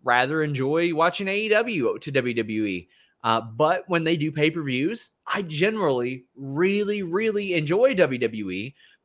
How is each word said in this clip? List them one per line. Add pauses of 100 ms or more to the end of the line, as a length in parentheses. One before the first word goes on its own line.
rather
enjoy
watching
A
E
W
to
W
W
E. (340)
Uh,
but
when
they
do
pay-per-views, (200)
I
generally (100)
really,
really
enjoy
W
W
E (300)